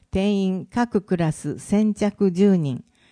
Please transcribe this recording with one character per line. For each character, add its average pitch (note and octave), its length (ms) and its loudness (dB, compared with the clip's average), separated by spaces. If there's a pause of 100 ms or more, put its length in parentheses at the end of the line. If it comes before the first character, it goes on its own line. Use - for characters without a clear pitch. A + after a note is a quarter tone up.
定 G3 220 0
員 F#3+ 340 -2
各 A#3+ 360 -2
ク F#3 160 -2
ラ D#3+ 140 0
ス C#3 280 -8
先 G#3 340 0
着 G3+ 380 0
十 F#3+ 260 4
人。 C#3 260 -4 (280)